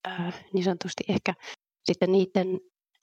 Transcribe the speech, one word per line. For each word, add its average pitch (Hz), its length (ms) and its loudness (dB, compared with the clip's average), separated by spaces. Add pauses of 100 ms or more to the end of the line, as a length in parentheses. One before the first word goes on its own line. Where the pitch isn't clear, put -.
ää, 180 280 -6 (220)
niin 185 100 2
sanotusti 180 440 -2
ehkä 190 260 0 (520)
sitten 180 260 2
niiden 185 480 2 (440)